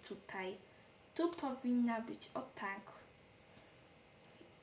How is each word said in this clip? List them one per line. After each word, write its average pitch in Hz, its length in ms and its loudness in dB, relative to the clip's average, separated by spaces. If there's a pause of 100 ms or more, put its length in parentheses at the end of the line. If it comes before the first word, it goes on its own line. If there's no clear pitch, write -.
tutaj. 196 500 -4 (580)
Tu 339 140 6
powinna 247 720 4
być - 320 -6
o - 80 0
tak. 202 400 -4 (1800)